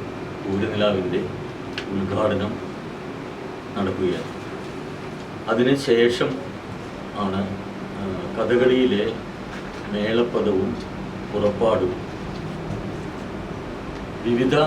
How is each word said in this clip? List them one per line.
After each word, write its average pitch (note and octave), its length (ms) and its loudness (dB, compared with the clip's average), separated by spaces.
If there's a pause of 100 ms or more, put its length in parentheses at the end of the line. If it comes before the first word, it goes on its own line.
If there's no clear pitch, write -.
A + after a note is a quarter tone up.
(440)
പൂരനിലാവിന്റെ G2+ 840 2 (640)
ഉദ്ഘാടനം G2 680 0 (1200)
നടക്കുകയാണ്. F#2 600 0 (1120)
അതിനുശേഷം A#2+ 880 6 (760)
ആണ്, G2 320 0 (500)
ആ, F#2+ 400 -4
കഥകളിയിലെ A#2 760 6 (800)
മേളപ്പദവും G#2 840 2 (580)
പുറപ്പാടും F#2+ 640 4 (2250)
വിവിധ B2 300 6 (120)